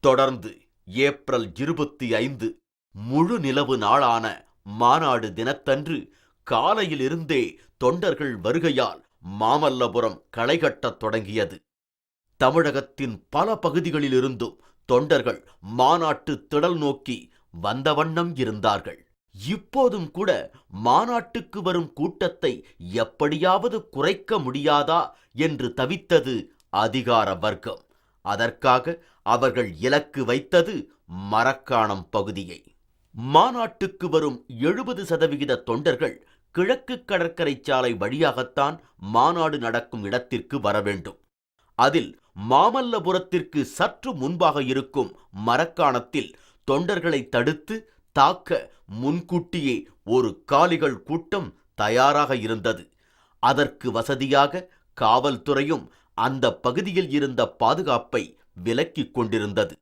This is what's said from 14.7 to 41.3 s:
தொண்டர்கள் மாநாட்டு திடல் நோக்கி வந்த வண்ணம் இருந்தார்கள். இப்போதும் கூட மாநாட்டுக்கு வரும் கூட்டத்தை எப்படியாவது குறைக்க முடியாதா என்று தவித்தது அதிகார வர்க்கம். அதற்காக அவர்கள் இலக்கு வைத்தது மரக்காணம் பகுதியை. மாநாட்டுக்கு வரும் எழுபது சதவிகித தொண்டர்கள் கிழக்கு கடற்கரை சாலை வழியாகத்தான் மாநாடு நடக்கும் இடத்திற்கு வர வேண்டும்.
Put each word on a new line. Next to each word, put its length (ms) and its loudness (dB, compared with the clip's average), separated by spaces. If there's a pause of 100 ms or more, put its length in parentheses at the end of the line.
தொண்டர்கள் 540 2 (360)
மாநாட்டு 560 2 (140)
திடல் 360 0
நோக்கி 360 -4 (340)
வந்த 400 -4
வண்ணம் 420 -2
இருந்தார்கள். 640 -2 (340)
இப்போதும் 760 -2
கூட 200 -2 (540)
மாநாட்டுக்கு 800 0
வரும் 300 -2
கூட்டத்தை 580 -2 (420)
எப்படியாவது 840 0 (120)
குறைக்க 500 -2
முடியாதா 600 2 (460)
என்று 300 -2
தவித்தது 600 0 (480)
அதிகார 520 2
வர்க்கம். 460 -4 (440)
அதற்காக 680 0 (320)
அவர்கள் 440 0 (160)
இலக்கு 380 0
வைத்தது 500 0 (560)
மரக்காணம் 800 0
பகுதியை. 480 -6 (560)
மாநாட்டுக்கு 920 0
வரும் 300 0 (220)
எழுபது 440 -2
சதவிகித 580 0
தொண்டர்கள் 540 -2 (380)
கிழக்கு 500 -2
கடற்கரை 540 -2
சாலை 360 0
வழியாகத்தான் 840 -2 (380)
மாநாடு 440 2
நடக்கும் 500 -4
இடத்திற்கு 520 -4
வர 200 0
வேண்டும். 380 -6 (600)